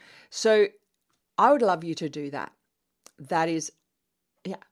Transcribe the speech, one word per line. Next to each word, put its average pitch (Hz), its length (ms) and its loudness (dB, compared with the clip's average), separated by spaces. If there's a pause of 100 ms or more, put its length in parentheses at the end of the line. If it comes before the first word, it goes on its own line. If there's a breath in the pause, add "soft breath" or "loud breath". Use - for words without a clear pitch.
(300 loud breath)
So 214 380 4 (680)
I 226 140 6
would 285 100 4
love 175 220 0
you 165 120 -6
to 156 140 -6
do 147 220 -10
that. 123 220 -10 (640)
That 160 300 -2
is, 160 220 -6 (720)
yeah, 190 100 -10 (160)